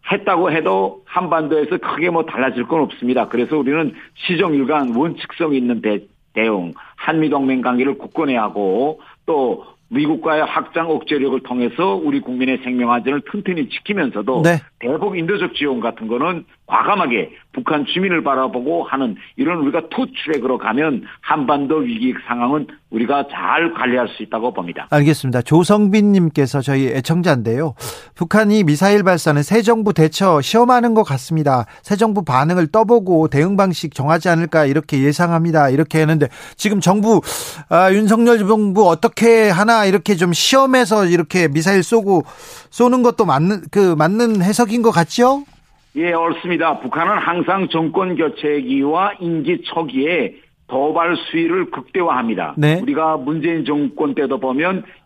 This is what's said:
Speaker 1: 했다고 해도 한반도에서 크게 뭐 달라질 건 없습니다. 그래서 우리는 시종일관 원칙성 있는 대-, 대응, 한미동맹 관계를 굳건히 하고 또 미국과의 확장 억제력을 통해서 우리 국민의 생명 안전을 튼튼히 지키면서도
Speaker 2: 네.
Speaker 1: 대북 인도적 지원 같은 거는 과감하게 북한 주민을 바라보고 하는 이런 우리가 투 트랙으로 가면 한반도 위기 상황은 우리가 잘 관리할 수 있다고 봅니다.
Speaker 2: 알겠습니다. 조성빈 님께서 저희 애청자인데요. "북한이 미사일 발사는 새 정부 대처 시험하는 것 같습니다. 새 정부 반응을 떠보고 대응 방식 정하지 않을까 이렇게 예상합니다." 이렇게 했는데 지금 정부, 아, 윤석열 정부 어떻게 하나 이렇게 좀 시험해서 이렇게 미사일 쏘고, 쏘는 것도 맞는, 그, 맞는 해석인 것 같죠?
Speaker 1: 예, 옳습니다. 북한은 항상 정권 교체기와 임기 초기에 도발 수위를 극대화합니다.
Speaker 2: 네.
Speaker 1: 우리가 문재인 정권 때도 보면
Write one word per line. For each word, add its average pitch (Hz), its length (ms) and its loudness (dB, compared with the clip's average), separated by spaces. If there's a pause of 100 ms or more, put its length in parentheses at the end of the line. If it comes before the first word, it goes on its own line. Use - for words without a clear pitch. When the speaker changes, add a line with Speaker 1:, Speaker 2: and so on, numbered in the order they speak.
(120)
Speaker 1:
했다고 185 400 0
해도 190 540 -2
한반도에서 160 720 -2
크게 - 320 -4
뭐 165 160 -2
달라질 120 420 -4
건 160 140 0
없습니다. 123 460 -2
그래서 123 300 -2
우리는 143 360 -2 (220)
시종일관 147 800 -2
원칙성 156 600 -4
있는 120 260 -2
대-, 104 200 -2 (320)
대응, 101 400 -2 (240)
한미동맹 143 640 -2
관계를 127 360 -2
굳건히 139 380 -4
하고 104 640 -2 (260)
또 131 400 -2 (240)
미국과의 151 560 -2
확장 165 440 -6
억제력을 139 520 -2
통해서 123 540 -2
우리 147 240 -2
국민의 127 440 -4
생명 123 280 -2
안전을 127 300 -2 (100)
튼튼히 185 380 -4
지키면서도 135 720 -4
Speaker 2:
네. 170 160 2 (220)
Speaker 1:
대북 160 380 -4
인도적 196 360 -4
지원 139 260 -4
같은 113 280 -8
거는 151 380 -4 (220)
과감하게 123 640 -2 (220)
북한 147 320 -4
주민을 175 380 -2
바라보고 131 600 -2
하는 131 320 -4 (220)
이런 165 220 -2
우리가 160 300 -2
투 262 180 -4
트랙으로 127 500 -4
가면 131 460 -2 (180)
한반도 143 560 -2
위기 120 360 -2 (140)
상황은 123 400 -2 (220)
우리가 127 400 -2
잘 151 440 -2
관리할 123 360 -2
수 - 140 -14
있다고 113 300 -6
봅니다. 85 360 -10
Speaker 2:
알겠습니다. 143 520 2
조성빈 202 680 4
님께서 147 500 2
저희 135 260 0
애청자인데요. 135 880 0 (400)
"북한이 208 480 2
미사일 185 400 4
발사는 160 400 2
새 220 180 2
정부 214 320 2
대처 160 480 2
시험하는 240 520 4
것 214 100 4
같습니다. 139 640 0 (160)
새 - 140 -2
정부 202 300 0
반응을 156 420 2
떠보고 196 600 4
대응 170 280 2
방식 190 380 0
정하지 160 360 0
않을까 165 360 2
이렇게 139 380 0
예상합니다." 160 680 2
이렇게 151 300 2
했는데 156 280 2 (280)
지금 208 240 0
정부, 202 420 4 (480)
아, 185 220 4
윤석열 226 480 4
정부 208 480 4
어떻게 220 600 4
하나 208 360 2
이렇게 196 300 2
좀 175 180 2
시험해서 254 720 4
이렇게 170 420 2
미사일 165 360 2
쏘고, 196 400 2 (460)
쏘는 247 340 2
것도 233 220 2
맞는, 170 460 0
그, 185 240 4
맞는 208 460 2
해석인 220 400 0
것 226 100 4
같죠? 247 520 2 (540)
Speaker 1:
예, 170 140 0
옳습니다. 165 680 -2
북한은 170 380 -2
항상 175 520 -2
정권 165 460 -2
교체기와 147 1040 -2
임기 170 440 -2
초기에 143 720 -4 (320)
도발 160 480 -2
수위를 165 560 -4
극대화합니다. 123 840 -4
Speaker 2:
네. 156 240 0
Speaker 1:
우리가 156 360 -2
문재인 156 480 -4
정권 147 480 -2
때도 135 260 -2
보면 151 440 -2 (220)